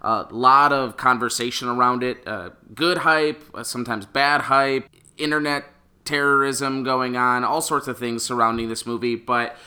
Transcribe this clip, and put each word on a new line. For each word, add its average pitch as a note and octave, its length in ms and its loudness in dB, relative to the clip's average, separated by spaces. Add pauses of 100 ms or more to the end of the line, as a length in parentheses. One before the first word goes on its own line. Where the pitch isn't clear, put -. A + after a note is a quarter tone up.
A G#2+ 300 -2
lot C3+ 400 6
of C3 240 -2
conversation B2 720 -2
around B2 340 2
it. B2+ 240 -6
Uh, F#2 240 -8 (240)
good E3 240 0
hype, D#3 460 0 (100)
uh, A#2 80 -10
sometimes A#2 440 -6
bad C#3+ 360 2
hype, C3+ 460 2 (280)
internet D3 500 -2 (380)
terrorism C#3 800 0
going B2+ 320 -2
on, B2 260 2
all C3 180 0
sorts C#3+ 280 -2
of A#2+ 100 -6
things A#2 240 -4
surrounding A#2 460 0
this A2+ 180 -8
movie. A#2+ 300 -2
But A#2+ 400 -2 (100)